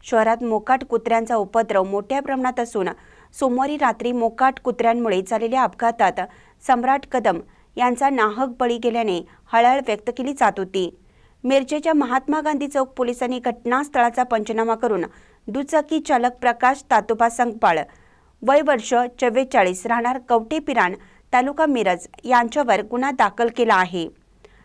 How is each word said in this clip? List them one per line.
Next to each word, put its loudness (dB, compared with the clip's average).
शहरात 2
मोकाट 0
कुत्र्यांचा -2
उपद्रव 0
मोठ्या -4
प्रमाणात -4
असून -4
सोमवारी -2
रात्री 0
मोकाट 0
कुत्र्यांमुळे 0
झालेल्या -2
अपघातात 0
सम्राट 2
कदम 0
यांचा 0
नाहक 0
बळी 0
गेल्याने -2
हळहळ 4
व्यक्त -4
केली -6
जात 2
होती. -6
मिरजेच्या 0
महात्मा 0
गांधी -4
चौक -2
पोलिसांनी -4
घटनास्थळाचा -2
पंचनामा -2
करून -2
दुचाकी -2
चालक 0
प्रकाश 0
तातोबा 2
संगपाळ, 0
वय 4
वर्ष 0
चव्वेचाळीस, 0
राहणार -2
कवठे 0
पिराण, 0
तालुका 2
मिरज, 0
यांच्यावर 2
गुन्हा -4
दाखल 0
केला 2
आहे. 0